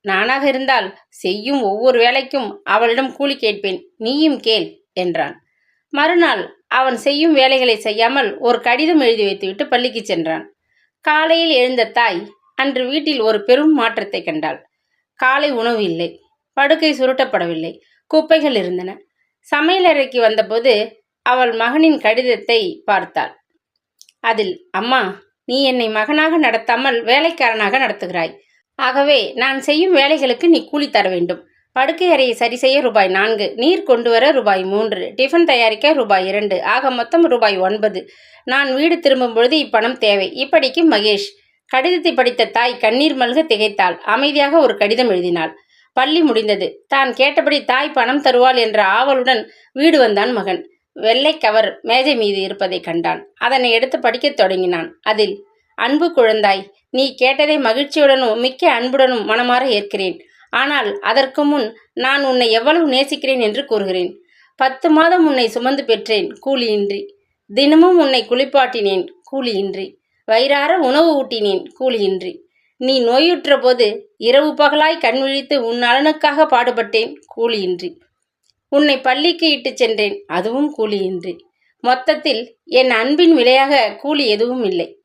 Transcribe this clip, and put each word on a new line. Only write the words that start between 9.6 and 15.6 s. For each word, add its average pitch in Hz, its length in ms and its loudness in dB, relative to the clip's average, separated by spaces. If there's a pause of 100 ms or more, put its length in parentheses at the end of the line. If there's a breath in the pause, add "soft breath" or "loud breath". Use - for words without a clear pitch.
பள்ளிக்கு 240 360 -2
சென்றான். 160 500 -6 (460)
காலையில் 320 500 0
எழுந்த 247 400 0
தாய் 208 360 -2 (280)
அன்று 254 340 -2
வீட்டில் 285 320 -4
ஒரு 214 240 0
பெரும் 294 280 4
மாற்றத்தை 220 500 -2
கண்டாள். 156 460 -8 (460)
காலை 285 360 0
உணவு 226 320 -2